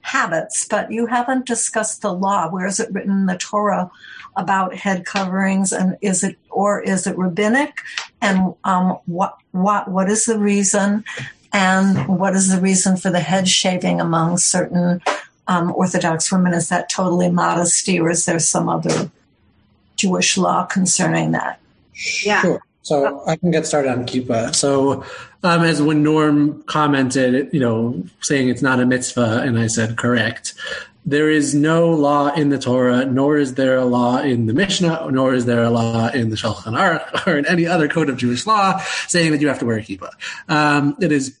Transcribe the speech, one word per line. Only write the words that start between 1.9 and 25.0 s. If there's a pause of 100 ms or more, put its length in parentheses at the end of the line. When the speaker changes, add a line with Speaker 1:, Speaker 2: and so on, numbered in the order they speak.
Speaker 1:
the
law.
Where
is
it
written
in
the
Torah (440)
about
head
coverings,
and
is
it, (100)
or
is
it
rabbinic? (480)
And, (100)
um,
what, (140)
what,
what
is
the
reason? (480)
And
what
is
the
reason
for
the
head
shaving
among
certain, (440)
um,
Orthodox
women?
Is
that
totally
modesty,
or
is
there
some
other (840)
Jewish
law
concerning
that? (640)
Speaker 2:
Yeah.
Speaker 3:
Sure. (220)
So
I
can
get
started
on
kippah.
So, (400)